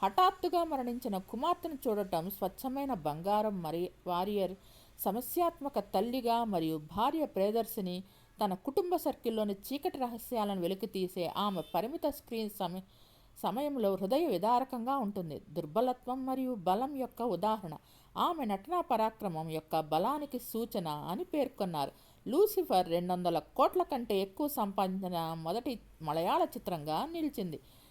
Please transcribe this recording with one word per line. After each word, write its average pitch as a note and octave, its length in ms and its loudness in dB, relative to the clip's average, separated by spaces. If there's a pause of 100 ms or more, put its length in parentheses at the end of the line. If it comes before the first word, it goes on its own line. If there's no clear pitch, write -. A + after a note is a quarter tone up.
హఠాత్తుగా F4+ 600 4
మరణించిన B3 540 -2
కుమార్తెను D#4 600 -2 (100)
చూడటం F#3+ 420 0
స్వచ్ఛమైన C4 640 -4
బంగారం." F#3+ 680 0
మరి E3 300 -2 (160)
వారియర్ F#3 480 0 (500)
సమస్యాత్మక C4+ 760 0
తల్లిగా A#3 640 2
మరియు E3 340 2
భార్య A3+ 480 0
ప్రియదర్శిని G3 800 0 (420)
తన G3 80 0
కుటుంబ F4 420 0
సర్కిల్లోని A3 580 0
చీకటి C#4+ 440 -4
రహస్యాలను A3+ 640 -2
వెలికితీసే F#3+ 760 -2
ఆమె G3 240 0 (140)
పరిమిత C#4 340 0
స్క్రీన్ A3 400 -4
సమ-, F#3 320 -4 (600)
సమయంలో A3+ 520 0
హృదయ A3 300 2
విదారకంగా B3 720 2
ఉంటుంది. G3 520 -4
దుర్బలత్వం A#3+ 760 0
మరియు C4 280 0
బలం G#3+ 420 0
యొక్క B3 260 -6
ఉదాహరణ. G3+ 560 0 (400)
ఆమె D4+ 280 0
నటనా G#3+ 360 0
పరాక్రమం G#3+ 680 0
యొక్క D#3+ 300 0
బలానికి A3+ 600 0
సూచన A3+ 480 -4
అని D3+ 360 -4
పేర్కొన్నారు. F#3+ 680 0 (360)
లూసిఫర్ C#4+ 640 4
రెండు F3 240 2
వందల F3+ 260 2
కోట్ల E4 440 2
కంటే A3 380 0
ఎక్కువ G3+ 260 -2
సంపాదించిన F#3+ 880 -2
మొదటి G#3 420 -2 (220)
మలయాళ E3+ 420 2
చిత్రంగా E3+ 640 -2
నిలిచింది C#4+ 540 -4 (320)